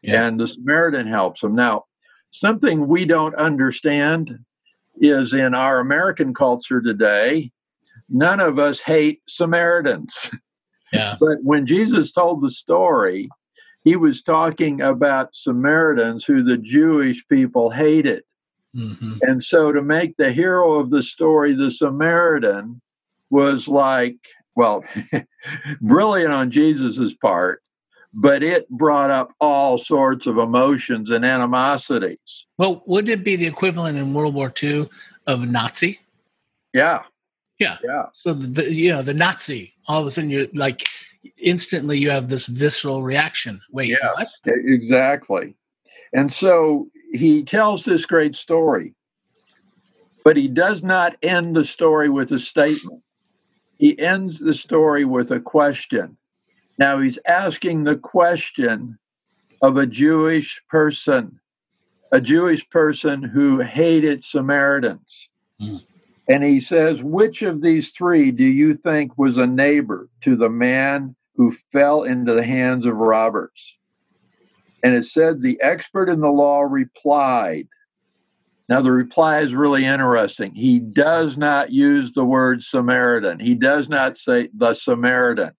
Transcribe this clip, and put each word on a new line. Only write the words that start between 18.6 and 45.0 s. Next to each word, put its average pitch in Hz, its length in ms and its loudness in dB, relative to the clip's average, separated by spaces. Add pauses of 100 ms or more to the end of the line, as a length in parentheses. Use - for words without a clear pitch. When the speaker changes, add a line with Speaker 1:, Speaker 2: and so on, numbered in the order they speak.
Speaker 1:
Mm-hmm. 113 480 -10
Speaker 2:
And 131 220 0
so 156 300 2
to 143 80 0
make 165 340 -2
the 139 160 0
hero 170 480 2
of 127 100 -4
the 135 140 0
story 151 500 2
the 135 160 0
Samaritan 135 1120 -2 (480)
was 139 380 2
like, 131 480 0 (400)
well, 110 300 0 (260)
<laughs> - 680 -10
brilliant 170 520 2
on 131 180 -2
Jesus's 131 640 0
part, 90 460 -2 (520)
but 135 280 2
it 170 280 0
brought 139 420 2
up 131 300 -2
all 139 360 2
sorts 135 480 0
of 117 120 -2
emotions 117 760 0
and 117 140 0
animosities. 127 1200 -2 (100)
Speaker 1:
Well, 180 300 -2
wouldn't 208 220 -2
it 208 160 -4
be 202 100 0
the 170 120 -2
equivalent 165 500 -4
in 139 160 -4
World 147 220 -2
War 135 140 -4
Two 147 400 -4 (380)
of 123 220 -2
Nazi? 120 500 -4 (760)
Speaker 2:
Yeah. 147 300 2 (560)
Speaker 1:
Yeah. - 240 -2
Speaker 2:
Yeah. 151 200 -6 (100)
Speaker 1:
So 170 200 -6
the, 135 280 -6
the, 139 120 -4
you 165 180 0
know, 143 100 -4
the 139 140 -6
Nazi, 151 580 -4 (140)
all 156 140 -2
of 151 40 -4
a 135 60 -6
sudden 151 180 -4
you're 139 240 -2
like, 135 340 -4 (520)
instantly 170 580 -2
you 143 140 0
have 131 160 -2
this 131 180 -4
visceral 135 560 -2
reaction. 131 580 -4 (120)
Wait, 127 180 -6
Speaker 2:
Yes, 127 100 0 (440)
Speaker 1:
what? 120 120 0
Speaker 2:
e-, 131 200 0
exactly. 123 800 0 (580)